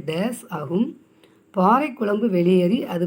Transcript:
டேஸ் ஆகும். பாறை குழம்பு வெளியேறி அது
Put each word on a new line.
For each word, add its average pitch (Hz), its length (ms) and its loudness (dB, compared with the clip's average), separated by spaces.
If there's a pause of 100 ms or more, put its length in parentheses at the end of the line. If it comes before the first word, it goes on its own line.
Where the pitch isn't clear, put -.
டேஸ் 196 320 -4 (160)
ஆகும். 160 300 -2 (680)
பாறை 226 320 4 (100)
குழம்பு 214 360 -2
வெளியேறி 180 440 4 (160)
அது 175 120 -2